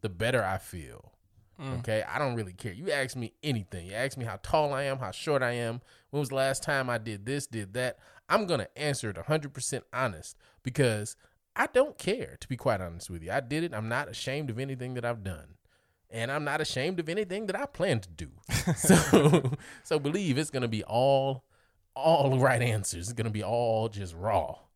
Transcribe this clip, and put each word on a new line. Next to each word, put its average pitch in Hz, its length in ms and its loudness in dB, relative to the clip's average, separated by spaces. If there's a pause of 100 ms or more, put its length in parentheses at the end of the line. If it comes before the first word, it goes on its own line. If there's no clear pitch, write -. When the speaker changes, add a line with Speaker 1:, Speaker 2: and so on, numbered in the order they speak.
Speaker 1:
the 107 80 -4
better 110 340 0
I 95 140 0
feel. 71 560 -14 (480)
Speaker 2:
Mm. 131 180 -4
Speaker 1:
Okay? 110 280 0
I 110 120 -4
don't 131 160 0
really 98 180 -4
care. 92 200 -10
You 156 180 -4
ask 135 240 0
me 120 180 -6 (100)
anything. 101 440 -4
You 95 60 -10
ask 131 240 -2
me 123 80 -6
how 101 160 -8
tall 151 320 2
I 135 100 -2
am, 135 140 -2
how 117 140 -8
short 143 320 0
I 120 80 2
am, 120 300 -4 (280)
when 143 100 -4
was 139 100 -2
the 135 60 -4
last 135 280 2
time 135 260 0
I 120 80 2
did 107 280 -6
this, 135 220 -2
did 101 280 -8
that. 127 240 -2 (280)
I'm 208 200 4
gonna 135 280 0
answer 139 360 -2
it 87 60 -8
a 82 60 -10
hundred 147 300 -2
percent - 300 -6 (100)
honest 117 420 -4 (280)
because 117 520 2 (400)
I 262 120 2
don't 277 300 4
care, - 420 -4
to - 80 -14
be 127 100 -6
quite 107 240 2
honest 85 280 -10
with 85 140 -8
you. 85 80 -6
I 123 100 2
did 143 220 -2
it. 165 100 -6
I'm 110 160 -4
not 135 200 -2
ashamed 135 400 -4
of 110 100 -4
anything 127 360 -6
that 120 100 -6
I've 117 180 -4
done. 78 320 -8 (540)
And 117 220 -4
I'm 151 120 -2
not 147 180 0
ashamed 156 380 -2
of 156 100 -4
anything 196 380 -4
that 185 80 -2
I 285 120 -4
plan 165 320 0
to 92 100 -12
do. 82 200 -12 (200)
<laughs> - 260 2
So, 151 760 8 (320)
so 156 160 0
believe 151 380 0
it's 151 120 0
gonna 127 180 -2
be 110 160 -2
all, 135 600 2 (520)
all 139 440 4
right 127 220 6
answers. 104 480 -2
It's 120 40 -8
gonna 117 160 -2
be 104 140 -4
all 113 460 2
just 98 260 -8
raw. 90 400 0 (200)